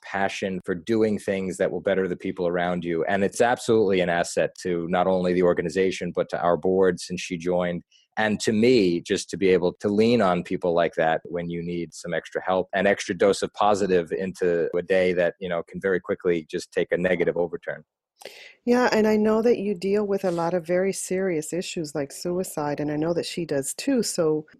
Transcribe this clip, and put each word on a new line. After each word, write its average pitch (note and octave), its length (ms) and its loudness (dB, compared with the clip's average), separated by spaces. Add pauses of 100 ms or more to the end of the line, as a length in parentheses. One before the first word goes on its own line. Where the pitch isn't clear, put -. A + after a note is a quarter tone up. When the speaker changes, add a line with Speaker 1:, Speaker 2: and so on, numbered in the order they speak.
Speaker 1:
passion F#2+ 600 -4
for F#2+ 120 -2
doing G#2+ 440 0
things F#2+ 380 -4
that E2+ 140 2
will F2 100 -6
better F#2+ 260 0
the F2+ 80 -2
people F2+ 320 -4
around F2 380 -2
you. E2 200 -2
And G2 180 0
it's G2 180 -2
absolutely A2 600 2
an F2 80 2
asset E2+ 420 0 (100)
to E2+ 260 -2
not F2+ 200 2
only F#2 260 2
the F2+ 100 4
organization, F2 720 0
but F2 140 -2
to - 120 -4
our E2+ 160 2
board F#2 420 2
since F2 200 -8
she - 180 -8
joined. F2 460 -2 (340)
And G#2+ 240 0
to A#2+ 100 0
me, G#2+ 480 4
just - 300 -4
to F2 80 -8
be F#2 120 2
able F2+ 300 4
to - 80 -4
lean A2 340 4
on F2+ 220 2
people F2 300 -2
like E2+ 220 2
that D#2+ 280 2
when E2+ 260 -6
you E2+ 140 -6
need E2+ 300 -6
some F2 200 -10
extra - 300 -6
help, F#2 300 -2
an F#2+ 120 0
extra G2+ 300 0
dose G2 260 2
of - 120 -6
positive F#2 580 2
into F2 640 0
a F2 60 0
day F#2 320 2
that, F2 260 0
you F#2 80 -8
know, E2+ 160 -4
can - 160 -12
very F#2 220 0
quickly F2 500 -2
just - 220 -8
take F2 180 0
a E2+ 60 0
negative E2+ 400 0
overturn. E2 460 -6 (840)
Speaker 2:
Yeah, B3 260 4
and G#3+ 160 4
I G#3+ 80 4
know A3 260 2
that A#3 180 2
you G3+ 140 -4
deal G3 320 0
with G3 200 -2
a F3+ 60 0
lot E3+ 220 -2
of E3+ 140 -4
very F#3 260 0
serious F#3 600 -4
issues E3 420 -6
like C#3+ 160 -4
suicide, E3 720 -4
and D3 100 -2
I D3 60 -2
know D#3+ 160 0
that E3 120 -2
she E3+ 200 -6
does C#3 300 -2
too. C4 280 0
So D#3 420 0 (140)